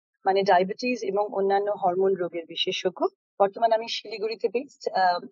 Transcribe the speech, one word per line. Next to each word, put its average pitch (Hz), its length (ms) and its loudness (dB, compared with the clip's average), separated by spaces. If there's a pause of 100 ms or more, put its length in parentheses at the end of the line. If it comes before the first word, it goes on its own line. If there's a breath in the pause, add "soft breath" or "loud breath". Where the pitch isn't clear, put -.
(240)
মানে 196 180 4
diabetes 196 600 2
এবং 196 300 -2
অন্যান্য 196 380 0
hormone 190 440 2
রোগের 170 340 -4
বিশেষজ্ঞ। 185 580 -4 (340)
বর্তমানে 220 340 2
আমি 226 140 0
শিলিগুড়িতে 220 600 -6
based, - 440 -6
আহ, 180 280 2 (120)